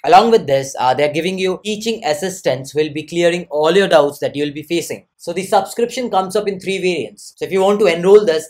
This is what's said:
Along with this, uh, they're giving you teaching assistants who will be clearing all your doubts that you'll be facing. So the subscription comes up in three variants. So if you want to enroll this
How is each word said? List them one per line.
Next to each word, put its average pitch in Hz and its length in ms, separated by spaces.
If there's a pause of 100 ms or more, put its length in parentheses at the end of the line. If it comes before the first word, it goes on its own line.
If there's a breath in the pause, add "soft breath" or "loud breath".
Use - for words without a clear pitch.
Along 190 240
with 208 160
this, 135 340
uh, 127 140
they're 143 180
giving 180 280
you 185 260
teaching 214 400
assistants 151 640
who 151 120
will 151 100
be 151 140
clearing 175 420
all 156 260
your 196 120
doubts 143 320
that 131 160
you'll 147 180
be 151 80
facing. 143 460 (100)
So - 160
the 180 100
subscription 233 680
comes 190 240
up 208 120
in 196 120
three 196 180
variants. 175 600
So 156 80
if 135 60
you 190 100
want 202 180
to 208 80
enroll 180 360
this 160 260